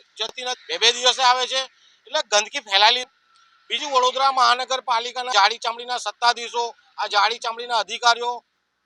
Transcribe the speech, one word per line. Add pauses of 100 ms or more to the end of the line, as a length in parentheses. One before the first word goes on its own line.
(200)
જતી
નથી,
બે
બે
દિવસે
આવે
છે, (460)
એટલે (120)
ગંદકી
ફેલાયેલી. (640)
બીજું
વડોદરા
મહાનગરપાલિકાના
જાડી
ચામડીના
સત્તાધીશો, (320)
આ
જાડી
ચામડીના
અધિકારીઓ (540)